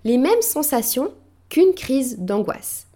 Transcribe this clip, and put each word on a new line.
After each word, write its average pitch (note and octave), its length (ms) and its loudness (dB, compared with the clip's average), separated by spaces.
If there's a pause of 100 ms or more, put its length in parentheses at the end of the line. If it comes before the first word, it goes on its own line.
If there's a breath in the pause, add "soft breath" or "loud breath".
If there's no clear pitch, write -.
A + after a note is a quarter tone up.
les A#3+ 140 2
mêmes G4+ 240 2
sensations C#4+ 720 -2 (380)
qu'une F#4 240 4
crise C4 440 -4
d'angoisse. - 760 -6